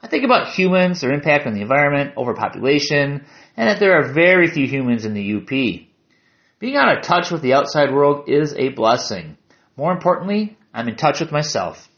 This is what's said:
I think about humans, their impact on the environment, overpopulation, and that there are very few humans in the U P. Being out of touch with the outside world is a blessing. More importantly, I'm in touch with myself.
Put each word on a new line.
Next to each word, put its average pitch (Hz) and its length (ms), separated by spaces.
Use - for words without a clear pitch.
I 240 60
think 277 160
about 247 240
humans, 185 520
their 131 120
impact 147 340
on 113 80
the 101 60
environment, 143 560
overpopulation, 139 1080
and 226 120
that 196 120
there 190 180
are 131 140
very 170 360
few 147 180
humans 120 380
in 107 100
the 101 80
U 101 180
P. 110 500
Being 262 180
out 247 200
of - 60
touch 175 280
with 165 120
the 127 120
outside 139 380
world 143 360
is 147 260
a 131 160
blessing. 110 640
More 156 160
importantly, 196 640
I'm 120 160
in 110 80
touch 147 240
with 160 120
myself. 123 640